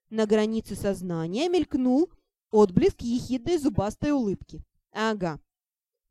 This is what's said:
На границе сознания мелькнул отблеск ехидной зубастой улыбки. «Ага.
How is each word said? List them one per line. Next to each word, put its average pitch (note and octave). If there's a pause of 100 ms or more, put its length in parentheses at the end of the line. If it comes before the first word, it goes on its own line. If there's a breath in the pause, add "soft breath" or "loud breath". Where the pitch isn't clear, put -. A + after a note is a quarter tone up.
(140)
На A3
границе G#3+
сознания F#3
мелькнул D4+ (440)
отблеск G#3+
ехидной B3
зубастой A3+
улыбки. G3+ (300)
«Ага. G3 (720)